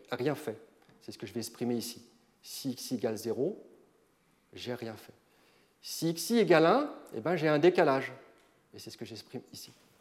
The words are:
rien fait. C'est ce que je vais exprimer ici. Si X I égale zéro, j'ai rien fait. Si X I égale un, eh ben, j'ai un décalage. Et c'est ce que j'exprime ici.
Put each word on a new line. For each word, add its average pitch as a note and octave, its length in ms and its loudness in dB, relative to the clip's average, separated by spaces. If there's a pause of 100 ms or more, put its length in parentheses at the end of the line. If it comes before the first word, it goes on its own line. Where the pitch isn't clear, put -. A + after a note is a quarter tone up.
(120)
rien B2 240 -2
fait. G#2+ 220 -8 (440)
C'est - 100 -16
ce - 60 -16
que - 100 -12
je F#2+ 60 -14
vais A#2 60 -6
exprimer A#2+ 360 -4
ici. - 260 -8 (400)
Si - 300 -10
X - 200 -12
I B2+ 40 -2
égale A2 220 -4
zéro, A#2+ 440 -4 (920)
j'ai A#2 200 -10
rien A2+ 220 -10
fait. - 180 -20 (680)
Si - 280 -4
X E3 220 -6
I A#3 80 4
égale E3 260 6
un, C4 280 4 (220)
eh A2+ 60 -6
ben, E3+ 140 0
j'ai D#3 120 0
un D3+ 120 4
décalage. C#3 540 4 (600)
Et - 60 -18
c'est - 100 -18
ce - 80 -18
que A#2 80 -14
j'exprime A2+ 360 -14 (100)
ici. - 200 -18 (300)